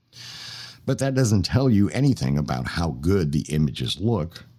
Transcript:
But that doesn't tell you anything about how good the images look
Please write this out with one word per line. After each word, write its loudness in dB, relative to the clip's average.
But -2
that -2
doesn't 4
tell 2
you 4
anything 2
about -2
how -2
good 0
the -2
images -2
look -4